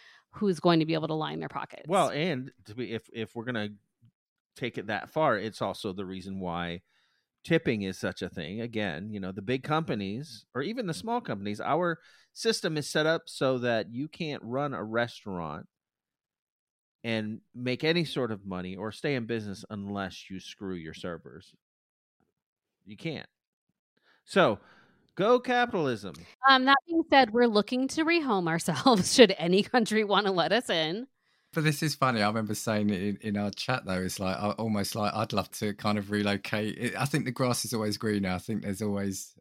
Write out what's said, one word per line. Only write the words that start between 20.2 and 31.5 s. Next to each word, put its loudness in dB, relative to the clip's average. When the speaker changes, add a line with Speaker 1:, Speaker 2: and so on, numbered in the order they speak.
Speaker 2:
you -10
screw -10
your -10
servers. -12
You -16
can't. -8
So, 4
go 6
capitalism. 0
Speaker 1:
Um, 8
that 8
being 2
said, 8
we're 6
looking 2
to 0
rehome 2
ourselves 4
<laughs> -
should 10
any 4
country 2
wanna 4
let 4
us 2
in. 0